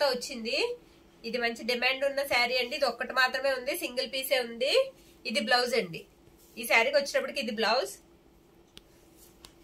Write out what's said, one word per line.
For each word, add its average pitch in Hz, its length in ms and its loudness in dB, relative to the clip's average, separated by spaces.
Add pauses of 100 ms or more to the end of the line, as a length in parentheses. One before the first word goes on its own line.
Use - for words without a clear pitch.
తో 294 120 4
వచ్చింది. 240 420 -4 (720)
ఇది 226 160 -4
మంచి 233 260 -2
డిమాండ్ 254 380 0
ఉన్న 277 140 0 (100)
శారీ 240 300 2
అండి. 240 180 -4
ఇది 277 100 4
ఒక్కటి 240 300 -6
మాత్రమే 262 380 2
ఉంది, 262 160 -4 (100)
సింగిల్ 254 300 -4
పీసే 262 340 0
ఉంది. 233 260 0 (560)
ఇది 220 180 0
బ్లౌజ్ 247 340 2
అండి. 170 200 -8 (580)
ఈ 233 120 -10
శారీకి 240 280 4
వచ్చేటప్పటికి 277 460 -2
ఇది 220 160 -4
బ్లౌజ్. 226 320 2 (1700)